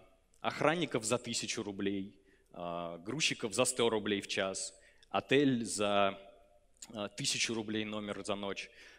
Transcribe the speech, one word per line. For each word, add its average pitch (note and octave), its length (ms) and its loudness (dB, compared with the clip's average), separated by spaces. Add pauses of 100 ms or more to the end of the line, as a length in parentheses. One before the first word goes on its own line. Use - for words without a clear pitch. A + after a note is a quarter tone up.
(400)
охранников C#3 640 0
за A#2 140 2
тысячу A2+ 440 -4
рублей, G2+ 500 -2 (400)
а, E2+ 460 -6
грузчиков A#2 560 -2
за B2+ 120 4
сто A#2 220 2
рублей G#2 320 0
в - 60 -6
час, - 480 -2 (360)
отель C3 540 4
за, G2+ 540 4 (720)
а, G#2 160 -6
тысячу - 460 -2
рублей A2 300 -2
номер G#2 400 -6
за G#2 100 0
ночь, G2 340 -6 (300)